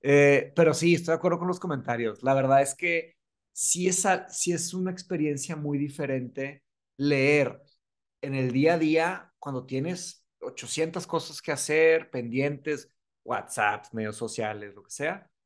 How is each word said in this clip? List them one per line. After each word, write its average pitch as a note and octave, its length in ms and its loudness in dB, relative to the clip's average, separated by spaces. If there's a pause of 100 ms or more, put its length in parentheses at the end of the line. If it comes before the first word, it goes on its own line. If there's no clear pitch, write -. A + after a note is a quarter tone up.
Eh, C#3+ 540 6
pero D#3+ 180 6
sí, E3 220 4
estoy D#3+ 180 -2
de D#3+ 40 0
acuerdo F3 220 0
con F3 80 -4
los F3+ 120 -2
comentarios. A#2+ 640 -4
La C3+ 100 4
verdad C3+ 280 4
es C#3 140 0
que E3+ 400 -4 (360)
sí - 360 -2
es F#3 180 0
a-, F#3 240 2
sí - 240 -2
es E3 200 -4
una F#3 180 -2
experiencia D3+ 640 -4
muy D3 220 -4
diferente C3+ 840 -6 (340)
leer C#3+ 640 2 (600)
en C3+ 140 -6
el C3 160 0
día D3+ 240 4
a - 40 -2
día D#3+ 600 0
cuando C3+ 260 -8
tienes D#3+ 600 -8 (160)
ochocientas D#3+ 640 -6
cosas D3+ 340 -6
que D#3+ 100 -8
hacer, D#3+ 600 2
pendientes, C3+ 800 -4 (320)
WhatsApps, G#2+ 720 -4
medios G#2+ 220 -6
sociales, G#2+ 600 -8
lo G2+ 80 -20
que - 80 -20
sea, E3+ 380 -8 (160)